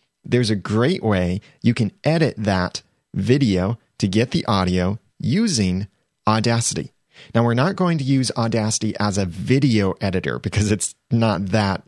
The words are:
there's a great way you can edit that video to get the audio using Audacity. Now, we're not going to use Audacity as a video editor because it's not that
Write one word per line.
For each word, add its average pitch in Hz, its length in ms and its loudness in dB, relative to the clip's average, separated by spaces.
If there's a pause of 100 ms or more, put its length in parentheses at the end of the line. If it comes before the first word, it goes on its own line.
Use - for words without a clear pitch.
(240)
there's 123 260 0
a 110 40 0
great 113 480 -2
way 92 380 0 (220)
you 117 120 2
can 104 160 -2 (140)
edit 160 340 0
that 95 440 -2 (300)
video 104 680 0 (200)
to - 80 0
get 98 240 0
the - 140 -2
audio 92 560 0 (180)
using 107 720 0 (400)
Audacity. 113 640 0 (420)
Now, 117 100 6
we're 117 100 4
not 147 200 2
going 170 240 0
to 139 60 -4
use 131 320 2
Audacity 110 640 0
as 104 180 0
a 98 60 0
video 104 760 0
editor 87 380 -2
because 98 320 0
it's - 240 -2 (160)
not 107 360 0
that 98 420 0